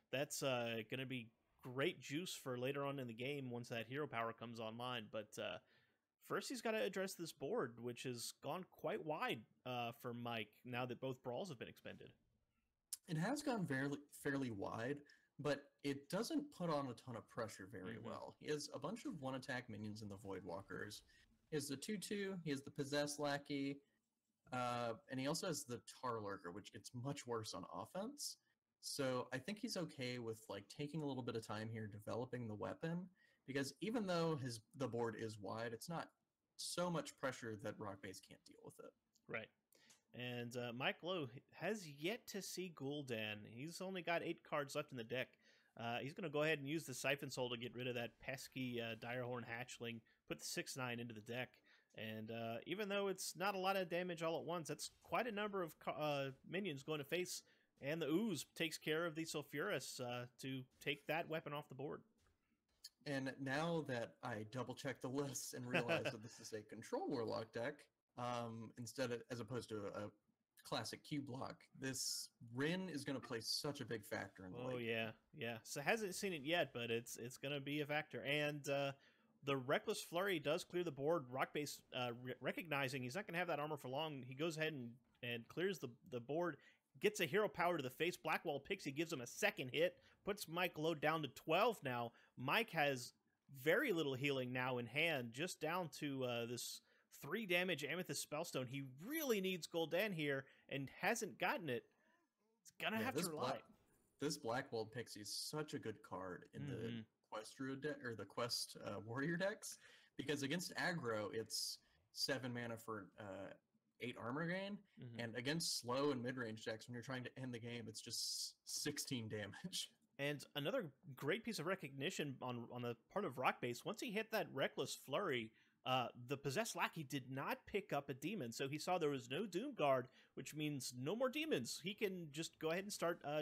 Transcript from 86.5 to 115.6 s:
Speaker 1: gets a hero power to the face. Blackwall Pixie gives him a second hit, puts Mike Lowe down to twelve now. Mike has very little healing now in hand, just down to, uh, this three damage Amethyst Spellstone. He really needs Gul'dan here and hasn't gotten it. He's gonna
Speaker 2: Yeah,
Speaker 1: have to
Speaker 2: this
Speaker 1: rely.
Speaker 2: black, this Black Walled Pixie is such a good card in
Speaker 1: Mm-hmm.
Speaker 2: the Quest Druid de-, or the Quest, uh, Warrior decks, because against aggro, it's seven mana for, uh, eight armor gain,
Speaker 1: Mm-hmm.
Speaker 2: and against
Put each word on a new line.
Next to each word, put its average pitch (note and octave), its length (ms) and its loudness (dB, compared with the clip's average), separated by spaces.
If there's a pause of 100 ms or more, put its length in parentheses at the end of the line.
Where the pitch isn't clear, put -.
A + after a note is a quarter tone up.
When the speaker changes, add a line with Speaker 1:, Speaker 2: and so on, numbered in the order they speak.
Speaker 1:
gets G#3 180 4
a F3+ 60 4
hero F#3 240 4
power F3 260 4
to C#3+ 80 2
the B2+ 60 0
face. E3+ 260 2
Blackwall D#3 460 0
Pixie F#3+ 320 -2
gives E3 180 0
him D3 80 0
a A#2+ 80 -6
second F#3 460 2
hit, D#3+ 240 6 (260)
puts G3 240 -2
Mike F3 300 2
Lowe D#3+ 180 4
down D3+ 280 4
to C#3 60 0
twelve F#3+ 540 6
now. A#2+ 300 0 (240)
Mike E3+ 320 4
has C#3+ 440 4 (480)
very G#3 300 8
little D#3 220 4
healing C3 400 4
now B2+ 240 2
in A#2+ 80 0
hand, C3 480 4
just D#3+ 260 -2
down E3+ 300 0 (100)
to, C#3 240 0
uh, A#2+ 220 2
this A#2+ 340 -4 (440)
three G3 240 -2
damage F3 360 4
Amethyst D3+ 460 -2
Spellstone. D3 380 0
He C#3 160 -4 (200)
really C4+ 380 2
needs F#3+ 260 0
Gul'dan E3+ 460 2
here C#3+ 320 2 (240)
and C#3 180 -2 (140)
hasn't F#3+ 380 2
gotten F#3 300 2
it. A#2+ 160 0 (760)
He's - 180 -20
gonna G3 200 2
Speaker 2:
Yeah, A3 60 2
Speaker 1:
have C3 100 0
to D#3 60 4
Speaker 2:
this F3 80 2
Speaker 1:
rely. D3+ 120 -2
Speaker 2:
black, C3 220 0 (580)
this C#3+ 160 2
Black B2 340 0
Walled A2 200 0
Pixie A2+ 300 -6
is G#2 120 -6
such D3+ 400 -2
a C3+ 60 0
good G#2+ 180 -4 (100)
card F#2 460 -4
in C#3 80 -6
Speaker 1:
Mm-hmm. C#3+ 100 -4 (260)
Speaker 2:
the A2 60 -4 (280)
Quest A2 260 -6
Druid C3+ 240 -2
de-, D3 140 -2 (100)
or A#2 100 -2
the G2+ 100 -6
Quest, - 600 -2
uh, G#2 220 -2
Warrior C#3 300 2
decks, G3 420 -2 (380)
because C#3+ 260 2
against D#3+ 320 0
aggro, A#2+ 580 2
it's - 460 0 (320)
seven B2+ 420 0
mana A#2 240 -2
for, G#2+ 300 -4 (120)
uh, G2 300 -6 (520)
eight A#2+ 200 -4
armor C3 260 0
gain, G3 300 -2 (240)
Speaker 1:
Mm-hmm. A#2+ 180 -8
Speaker 2:
and A2+ 160 -4
against C#3+ 460 0